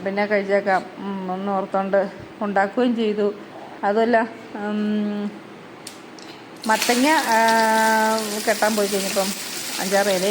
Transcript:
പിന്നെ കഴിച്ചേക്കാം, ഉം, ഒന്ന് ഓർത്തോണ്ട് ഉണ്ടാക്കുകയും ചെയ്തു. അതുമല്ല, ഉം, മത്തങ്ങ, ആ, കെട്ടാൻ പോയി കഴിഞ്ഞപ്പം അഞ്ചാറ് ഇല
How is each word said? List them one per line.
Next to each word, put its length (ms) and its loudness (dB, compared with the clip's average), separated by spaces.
പിന്നെ 260 0
കഴിച്ചേക്കാം, 500 2
ഉം, 160 -6
ഒന്ന് 220 -4
ഓർത്തോണ്ട് 440 0
ഉണ്ടാക്കുകയും 560 2
ചെയ്തു. 260 0
അതുമല്ല, 280 4
ഉം, 600 -2
മത്തങ്ങ, 380 2
ആ, 20 6
കെട്ടാൻ 300 2
പോയി 160 2
കഴിഞ്ഞപ്പം 360 0
അഞ്ചാറ് 360 2
ഇല 140 0